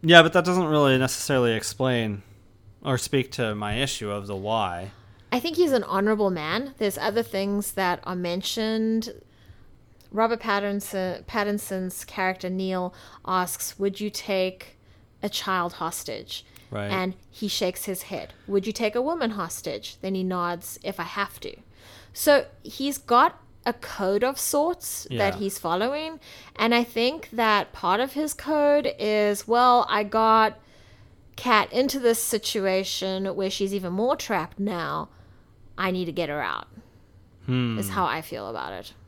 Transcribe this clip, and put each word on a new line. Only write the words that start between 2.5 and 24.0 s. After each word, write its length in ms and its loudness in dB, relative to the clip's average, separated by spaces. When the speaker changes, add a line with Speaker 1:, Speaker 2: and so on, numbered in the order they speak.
Speaker 1:
or 160 0
speak 340 0
to 220 -2
my 200 -4
issue 360 -4
of 160 -6
the 100 -6
why. 560 -2
Speaker 2:
I 60 0
think 180 -4
he's 160 4
an 120 2
honorable 460 2
man. 480 -4
There's 200 -2
other 240 -2
things 500 -4
that 320 -2
are 120 -6
mentioned. 960 -2
Robert 300 0
Pattinson, 840 -2
Pattinson's 800 -4
character, 460 -2
Neil, 420 -2
asks, 540 -2
"Would 220 -2
you 100 -4
take 680 -4
a 60 -4
child 460 -2
hostage?" 680 -8
Speaker 1:
Right. 200 -6
Speaker 2:
And 240 -2
he 160 -8
shakes 380 -2
his 200 -6
head. 280 -12
"Would 180 0
you 60 -4
take 240 -2
a 60 0
woman 300 -2
hostage?" 680 -8
Then 160 -4
he 80 -2
nods, 580 -4
"If 160 -8
I 60 -6
have 360 -6
to." 140 -12
So 340 4
he's 340 -4
got 400 4
a 100 0
code 500 -2